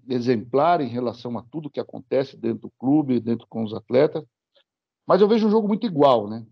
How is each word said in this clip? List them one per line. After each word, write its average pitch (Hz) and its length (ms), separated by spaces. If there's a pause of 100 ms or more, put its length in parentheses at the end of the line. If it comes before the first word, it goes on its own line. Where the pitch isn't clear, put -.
exemplar 131 720
em 131 60
relação 120 500
a 101 60
tudo 151 260
que - 100
acontece - 580
dentro 113 260
do - 140
clube, 131 420
dentro 113 280
com 113 160
os 107 100
atletas. 135 500 (840)
Mas 185 160
eu 208 60
vejo 220 200
um 202 40
jogo 214 160
muito 220 180
igual, 139 440
né? 113 220